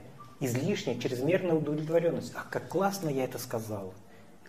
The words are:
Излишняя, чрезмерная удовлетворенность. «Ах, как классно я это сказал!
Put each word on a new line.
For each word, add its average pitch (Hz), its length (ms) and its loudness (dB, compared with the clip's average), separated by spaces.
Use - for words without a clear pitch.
Излишняя, 131 580 0
чрезмерная 156 560 2
удовлетворенность. 156 800 2
«Ах, - 160 -8
как - 180 -4
классно 190 400 2
я 135 160 2
это 127 140 -4
сказал! 107 560 -4